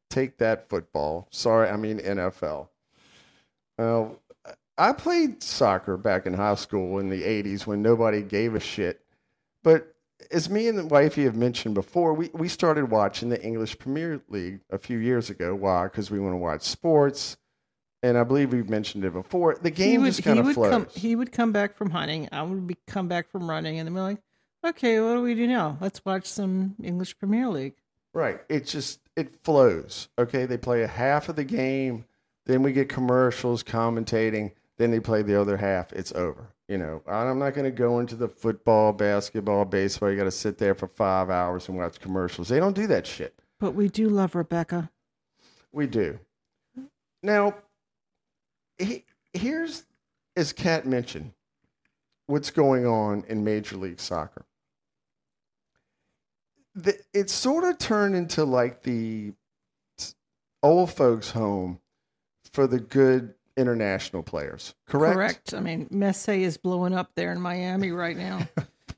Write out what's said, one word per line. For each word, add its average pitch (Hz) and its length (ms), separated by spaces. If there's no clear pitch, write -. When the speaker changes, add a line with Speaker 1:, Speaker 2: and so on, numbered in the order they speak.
Speaker 1:
Take 131 280
that, 110 300
football. 80 640
Sorry, 113 380
I 101 80
mean 107 240
N 98 180
F 92 240
L. 76 280
Well, 117 420
I 262 160
played 320 500
soccer 98 540
back 95 300
in 90 80
high 101 220
school 95 420
in 98 100
the 95 160
eighties 101 420
when 104 160
nobody 110 400
gave 104 320
a 104 60
shit. - 400
But 160 320
as 165 200
me 214 180
and 220 100
the 170 80
wifey 147 380
have 117 120
mentioned 117 380
before, 160 400
we, 165 180
we 170 160
started 151 420
watching 110 380
the 120 160
English 110 340
Premier 151 500
League 95 320
a 98 80
few 117 200
years 117 320
ago. 90 240
Why? 95 340
'Cause 98 220
we 104 80
wanna 95 200
watch 80 240
sports. 143 760
And 123 160
I 120 60
believe 135 280
we've 120 160
mentioned 104 360
it 92 80
before. 160 420
The 170 160
Speaker 2:
He 156 40
Speaker 1:
game 196 280
Speaker 2:
would, 269 60
Speaker 1:
just 233 100
Speaker 2:
he - 60
Speaker 1:
kinda - 180
Speaker 2:
would 277 140
come, - 280
Speaker 1:
flows. - 120
Speaker 2:
he 226 200
would 240 160
come 233 200
back 202 240
from 202 140
hunting. 156 420
I 147 100
would 185 240
be, 175 100
come 185 220
back 170 220
from 175 180
running. 160 300
And 160 80
then 165 80
we're 190 80
like, 196 200
"Okay, 240 360
what 226 140
do 240 80
we 240 120
do 233 120
now? 175 340
Let's 190 240
watch 190 220
some 190 560
English 180 360
Premier 220 300
League." 139 280
Speaker 1:
Right. 139 360
It 147 180
just, - 340
it 156 260
flows. 123 680
Okay, 127 280
they 123 120
play 120 240
a 110 60
half 139 400
of 165 80
the 151 80
game. 131 600
Then 131 160
we 139 100
get 135 160
commercials 123 760
commentating. 113 880
Then 117 140
they 113 100
play 107 220
the 101 180
other 101 160
half. 95 360
It's - 200
over. 90 360
You 98 100
know, 78 280
and 110 220
I'm 131 100
not 139 160
gonna 139 160
go 120 300
into 117 160
the 117 120
football, 107 640
basketball, 101 720
baseball. 98 460
You 98 60
gotta 98 140
sit - 280
there 98 160
for 95 140
five 95 420
hours 90 380
and 95 80
watch 87 240
commercials. 90 480
They 127 100
don't 190 160
do 208 120
that 123 200
shit. - 320
Speaker 2:
But 196 120
we 202 160
do 220 200
love 196 260
Rebecca. 170 560
Speaker 1:
We 147 140
do. 101 320
Now, 202 340
he-, 202 260
here's, 302 500
as 156 160
Kat 165 340
mentioned, 120 460
what's 143 240
going 135 360
on 107 420
in 110 160
Major 107 320
League 92 240
Soccer. - 460
The, 196 240
it's 202 200
sort 311 320
of 359 140
turned 202 380
into, 165 280
like, 127 380
the 113 500
s-, - 160
old 170 280
folks' 117 400
home 98 480
for 139 140
the 123 140
good 127 540
international 104 680
players, - 500
correct? 156 260
Speaker 2:
Correct. - 400
I - 60
mean, 165 260
Messi 196 540
is 175 160
blowing 180 360
up 180 220
there 175 160
in 175 100
Miami 180 520
right 170 240
now. 185 240
Speaker 1:
<laughs> 160 100